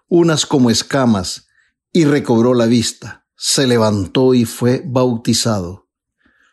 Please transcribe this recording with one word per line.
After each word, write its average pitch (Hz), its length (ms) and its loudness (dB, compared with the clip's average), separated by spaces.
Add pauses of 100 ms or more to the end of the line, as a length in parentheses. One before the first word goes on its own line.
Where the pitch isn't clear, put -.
unas 170 380 2
como 127 240 2
escamas, 113 760 -2 (440)
y 170 120 2
recobró 127 500 2
la 120 120 2
vista. 113 600 -4 (100)
Se - 300 -2
levantó 117 680 0
y 120 100 2
fue 123 420 -2
bautizado. 117 960 -2 (720)